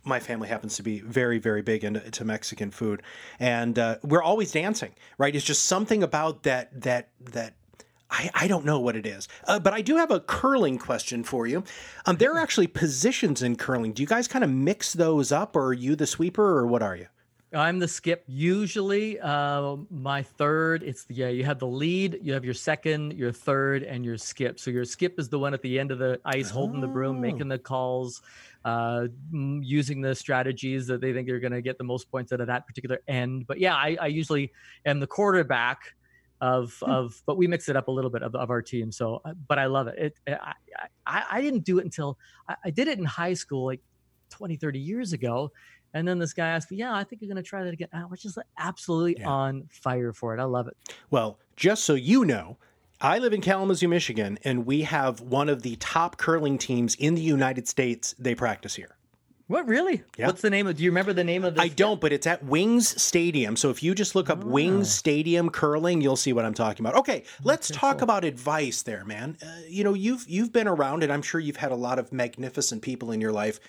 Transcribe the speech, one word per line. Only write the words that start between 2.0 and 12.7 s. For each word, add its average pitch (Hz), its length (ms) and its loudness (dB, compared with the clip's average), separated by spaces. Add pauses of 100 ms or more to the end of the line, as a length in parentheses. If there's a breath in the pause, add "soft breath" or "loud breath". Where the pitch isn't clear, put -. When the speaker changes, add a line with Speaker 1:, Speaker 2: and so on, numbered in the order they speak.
Speaker 1:
to 113 140 -6
Mexican 107 440 -4
food. 104 320 -4 (380 loud breath)
And, 120 400 0
uh, 113 240 2
we're 156 200 4
always 202 280 2
dancing, 185 420 -2 (240 loud breath)
right? 143 180 4
It's 143 100 -2
just 143 180 2
something 208 400 2
about 156 400 0
that, 127 380 0
that, 123 280 0 (220)
that 117 240 -8 (560 soft breath)
I, - 220 -2
I 175 140 2
don't 175 180 2
know 147 140 4
what 120 160 0
it 107 100 -6
is. 98 220 -8 (200 loud breath)
Uh, 202 120 4
but 190 120 4
I 220 100 -2
do 269 160 4
have 330 120 4
a 185 100 4
curling 208 600 2
question 120 440 -4
for 120 220 -2
you. 156 180 -2 (440 loud breath)
Um, 175 100 4
there 262 160 6
are 330 60 2
actually 220 260 4
positions 156 800 0